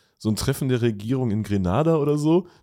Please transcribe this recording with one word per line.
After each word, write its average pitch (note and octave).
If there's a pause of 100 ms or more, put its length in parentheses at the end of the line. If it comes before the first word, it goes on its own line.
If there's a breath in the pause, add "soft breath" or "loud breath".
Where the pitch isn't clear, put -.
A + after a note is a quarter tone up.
(180 soft breath)
so -
ein G#2+
Treffen C3+
der B2+
Regierung A#2
in G#2+
Grenada G2+
oder D3
so. D#3+ (160 loud breath)